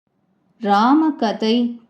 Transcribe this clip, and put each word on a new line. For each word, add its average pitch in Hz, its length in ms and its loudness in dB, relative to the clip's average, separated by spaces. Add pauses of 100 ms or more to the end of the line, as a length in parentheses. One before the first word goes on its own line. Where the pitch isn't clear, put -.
(600)
ராமகதை 233 1200 0 (100)